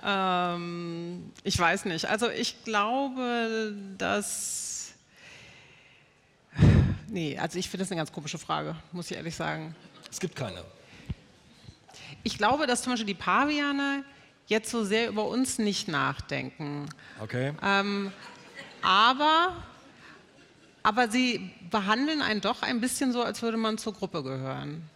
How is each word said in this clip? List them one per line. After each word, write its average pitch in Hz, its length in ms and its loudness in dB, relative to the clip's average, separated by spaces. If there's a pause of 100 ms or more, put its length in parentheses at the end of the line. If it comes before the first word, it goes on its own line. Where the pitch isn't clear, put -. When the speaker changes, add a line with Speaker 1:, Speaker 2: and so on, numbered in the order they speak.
Speaker 1:
Ähm, 175 1300 -2 (100)
ich - 160 0
weiß 175 280 2
nicht. 170 200 -2
Also 220 240 2
ich - 340 -4
glaube, 233 1080 0 (240)
dass... - 960 -4 (2250)
Nee, 165 300 -2
also 170 200 -4
ich 185 100 -4
finde 190 160 -4
das 180 60 -6
eine 175 80 -2
ganz 156 140 -4
komische 151 260 -8
Frage, 156 380 -4 (160)
muss 175 180 -8
ich 185 60 -6
ehrlich 160 180 -8
sagen. 160 400 -6 (360)
Speaker 2:
Es - 100 -10
gibt 185 160 -6
keine. 90 260 -6 (1600)
Speaker 1:
Ich - 160 -4
glaube, 269 280 4
dass 240 160 2
zum 254 100 -2
Beispiel 226 140 -2
die 202 140 -2
Paviane 277 840 2 (420)
jetzt 220 240 0
so 233 140 0
sehr 220 240 2
über 208 180 -2
uns 254 320 0
nicht 208 300 0
nachdenken. 143 1000 -2 (340)
Speaker 2:
Okay. 123 320 -2 (100)
Speaker 1:
Ähm, 196 500 0 (680)
aber, 294 720 6 (1300)
aber 220 260 4
sie 220 420 2 (200)
behandeln 233 500 2
einen 208 220 0
doch 220 200 0
ein 247 180 0
bisschen 254 320 0
so, 240 100 0
als 226 180 -2
würde 226 160 0
man 220 220 0
zur 214 160 -6
Gruppe 180 280 -4
gehören. 135 600 -6 (140)